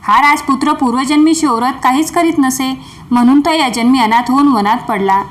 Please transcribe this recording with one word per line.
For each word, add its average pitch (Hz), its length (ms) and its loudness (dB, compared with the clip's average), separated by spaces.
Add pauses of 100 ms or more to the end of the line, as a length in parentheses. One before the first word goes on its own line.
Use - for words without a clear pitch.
हा - 200 2
राजपुत्र 277 500 0
पूर्वजन्मी 294 640 0
शिवव्रत 262 380 -2 (120)
काहीच 277 280 0
करीत 339 260 0
नसे, 262 460 -4 (260)
म्हणून 247 300 4
तो 330 100 0
या 311 180 0
जन्मी 240 300 0
अनाथ 233 300 2
होऊन 277 200 2
वनात 220 280 0 (120)
पडला. 196 420 0